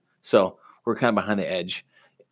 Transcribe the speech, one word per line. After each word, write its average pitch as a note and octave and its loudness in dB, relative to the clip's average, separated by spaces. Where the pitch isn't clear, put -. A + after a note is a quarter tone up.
So F#2+ 2
we're A2+ -2
kinda A#2+ 0
behind G2+ 0
the D#2 -4
edge F#2 -6